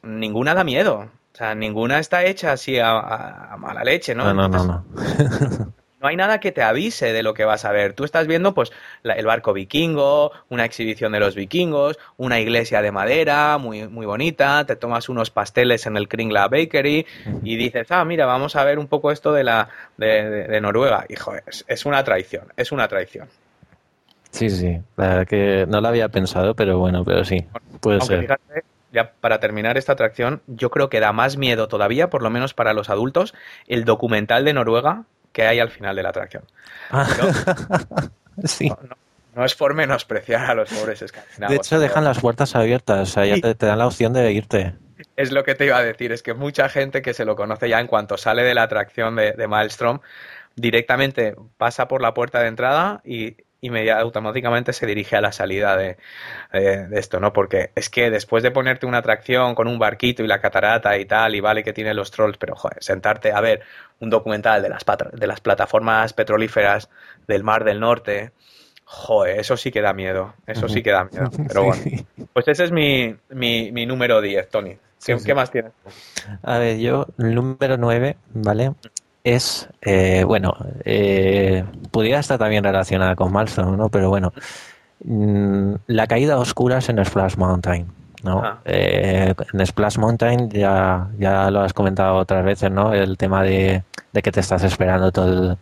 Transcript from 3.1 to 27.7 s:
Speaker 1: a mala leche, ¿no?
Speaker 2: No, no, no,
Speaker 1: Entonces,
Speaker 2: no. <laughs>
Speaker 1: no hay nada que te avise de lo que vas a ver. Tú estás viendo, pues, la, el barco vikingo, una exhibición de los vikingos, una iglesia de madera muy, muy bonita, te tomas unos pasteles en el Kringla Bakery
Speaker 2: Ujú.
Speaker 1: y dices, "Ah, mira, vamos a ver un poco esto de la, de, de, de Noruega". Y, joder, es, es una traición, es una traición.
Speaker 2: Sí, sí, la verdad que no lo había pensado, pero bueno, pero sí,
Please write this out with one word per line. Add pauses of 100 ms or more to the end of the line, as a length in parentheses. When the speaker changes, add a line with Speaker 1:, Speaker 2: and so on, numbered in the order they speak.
Speaker 1:
a
mala
leche,
¿no?
Speaker 2:
No,
no,
no, (100)
Speaker 1:
Entonces,
Speaker 2:
no.
<laughs>
Speaker 1:
no
hay
nada
que
te
avise
de
lo
que
vas
a
ver.
Tú
estás
viendo,
pues, (300)
la,
el
barco
vikingo, (180)
una
exhibición
de
los
vikingos, (200)
una
iglesia
de
madera
muy,
muy
bonita,
te
tomas
unos
pasteles
en
el
Kringla
Bakery (200)
Speaker 2:
Ujú.
Speaker 1:
y
dices,
"Ah,
mira,
vamos
a
ver
un
poco
esto
de
la, (280)
de,
de,
de
Noruega".
Y,
joder,
es,
es
una
traición, (100)
es
una
traición. (1040)
Speaker 2:
Sí,
sí, (160)
la
verdad
que
no
lo
había
pensado,
pero
bueno,
pero
sí, (360)